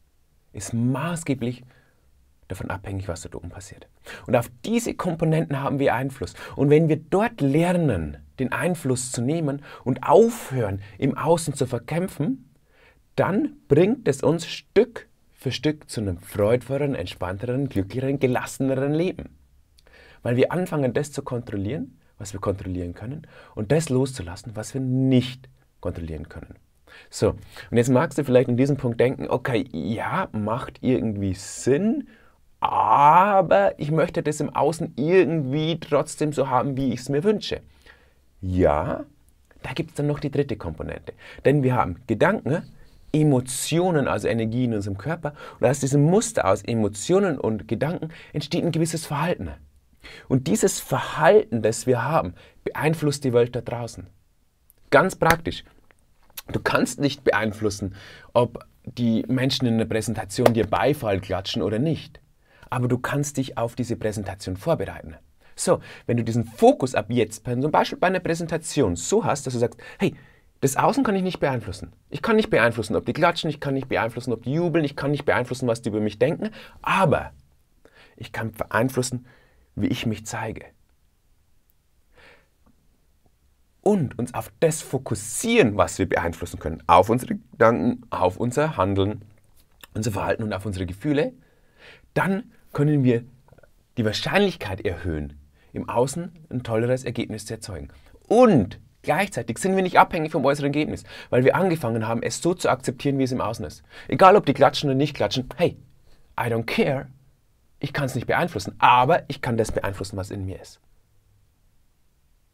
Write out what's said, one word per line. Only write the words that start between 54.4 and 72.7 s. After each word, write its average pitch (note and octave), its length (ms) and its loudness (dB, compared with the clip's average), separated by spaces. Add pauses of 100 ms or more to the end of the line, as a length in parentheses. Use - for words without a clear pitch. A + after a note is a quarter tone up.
Ganz E3+ 260 6
praktisch. D#3+ 480 0 (880)
Du - 80 -2
kannst - 400 0
nicht C#3 240 -2
beeinflussen, G2+ 680 0 (400)
ob A#2+ 320 0 (180)
die A2+ 420 0
Menschen B2+ 400 0
in A2+ 120 2
der A2 80 0
Präsentation A2 640 -2
dir A2 140 0
Beifall G#2 540 -2
klatschen F#2 420 -8
oder G#2 160 -4
nicht. - 420 -6 (480)
Aber B2 200 -2
du B2 100 0
kannst C#3+ 400 -6
dich C3+ 180 -6
auf A#2 180 -4
diese A2+ 220 -4
Präsentation G2 640 -6
vorbereiten. D#3 560 -6 (420)
So, - 220 2 (280)
wenn A#2+ 100 2
du A#2 80 0
diesen A2+ 200 0
Fokus A#3 520 4
ab G#2 140 0
jetzt, A#2+ 340 0
bei, B2 100 -4
zum C3+ 160 -2
Beispiel F3+ 260 2
bei F3 120 2
einer F#3 100 0
Präsentation, E3 800 -2
so E3+ 280 0
hast, - 220 -2
dass C3 80 -6
du A#2 60 -2
sagst, A#2 200 -2 (200)
"Hey, F3+ 160 0 (440)
das C#3 160 0
Außen G#3 280 2
kann G#3+ 100 2
ich F#3+ 80 0
nicht F#3 160 -4
beeinflussen. B2+ 540 -4 (180)
Ich - 120 -10
kann A3+ 120 2
nicht G#3+ 160 2
beeinflussen, A#2 460 2